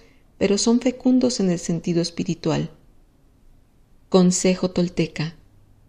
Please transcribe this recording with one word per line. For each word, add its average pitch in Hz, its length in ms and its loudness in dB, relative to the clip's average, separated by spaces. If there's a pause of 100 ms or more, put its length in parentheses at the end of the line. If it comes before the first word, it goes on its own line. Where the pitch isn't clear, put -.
(360)
pero 196 220 0
son 233 220 2
fecundos 247 600 0
en 190 100 2
el 170 80 0
sentido 170 440 -2
espiritual. 160 680 -4 (1400)
Consejo 185 640 2
tolteca. 165 680 -4 (520)